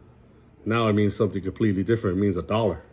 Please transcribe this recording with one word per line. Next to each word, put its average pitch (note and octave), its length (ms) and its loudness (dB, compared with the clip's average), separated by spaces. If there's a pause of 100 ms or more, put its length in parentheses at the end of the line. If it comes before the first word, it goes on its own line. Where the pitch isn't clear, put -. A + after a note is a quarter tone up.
(640)
Now A2+ 240 0
it G#2+ 40 2
means G2+ 240 2
something F#2+ 260 0
completely F#2+ 400 0
different. G2 360 0
It - 20 0
means G2+ 160 2
a F2+ 60 -2
dollar. G2+ 400 -2 (100)